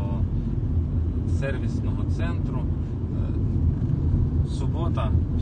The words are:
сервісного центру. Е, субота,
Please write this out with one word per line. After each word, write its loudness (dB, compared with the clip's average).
сервісного -2
центру. 0
Е, 0
субота, 0